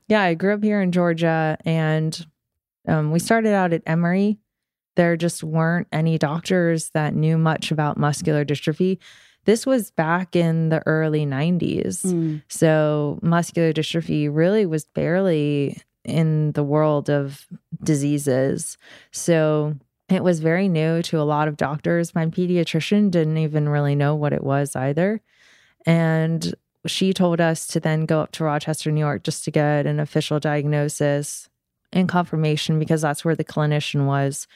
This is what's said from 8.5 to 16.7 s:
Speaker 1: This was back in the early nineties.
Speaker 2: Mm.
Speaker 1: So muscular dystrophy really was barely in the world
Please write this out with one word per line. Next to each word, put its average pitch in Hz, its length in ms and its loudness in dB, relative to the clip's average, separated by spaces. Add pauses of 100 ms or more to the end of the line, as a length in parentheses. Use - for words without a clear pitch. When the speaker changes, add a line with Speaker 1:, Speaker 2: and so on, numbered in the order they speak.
Speaker 1:
This 226 180 2
was 262 280 0
back 170 440 0
in 165 320 2
the 160 160 0
early 156 400 0
nineties. 160 760 -2
Speaker 2:
Mm. 165 460 -2
Speaker 1:
So 151 760 0
muscular 170 500 0
dystrophy 156 580 -2
really 180 360 2
was 156 180 -2
barely 151 960 0 (240)
in 156 480 0
the 147 100 -2
world 147 460 0